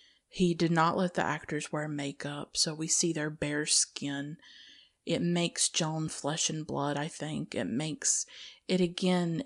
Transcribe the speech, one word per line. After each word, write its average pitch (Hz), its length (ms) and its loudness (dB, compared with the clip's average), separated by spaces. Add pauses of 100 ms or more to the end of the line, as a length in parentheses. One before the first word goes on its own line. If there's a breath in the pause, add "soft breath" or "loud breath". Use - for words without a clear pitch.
(300 loud breath)
He 175 240 4
did 165 180 2
not 165 240 4
let 175 200 0
the 175 100 0
actors 151 480 -4
wear 151 160 -2
makeup, 147 640 -6
so - 180 2
we 156 140 -4
see 165 240 2
their 151 180 -2
bare 151 360 -2
skin. 143 720 0 (680 loud breath)
It 165 180 0
makes 170 460 2
Joan 160 380 0
flesh - 440 -2
and 156 160 -6
blood, 143 280 0
I 147 120 -2
think. 151 480 -6
It - 100 0
makes, - 600 0 (400 loud breath)
it 180 120 4
again, 175 680 2